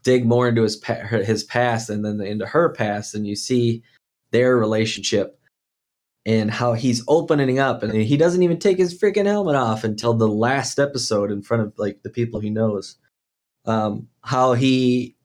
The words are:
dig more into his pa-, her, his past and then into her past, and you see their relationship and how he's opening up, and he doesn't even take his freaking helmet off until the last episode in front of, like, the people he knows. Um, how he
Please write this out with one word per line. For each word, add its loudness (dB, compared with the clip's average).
dig 4
more 4
into 2
his 0
pa-, -6
her, -4
his -2
past -2
and -4
then -4
into -6
her 0
past, -4
and -4
you -6
see 0
their 4
relationship -2
and 0
how 0
he's 0
opening 2
up, 0
and -4
he 2
doesn't 4
even 2
take 2
his 0
freaking 0
helmet 0
off 0
until 0
the 2
last 0
episode -2
in -6
front -2
of, -6
like, -6
the -12
people -6
he -4
knows. -4
Um, -4
how 2
he 0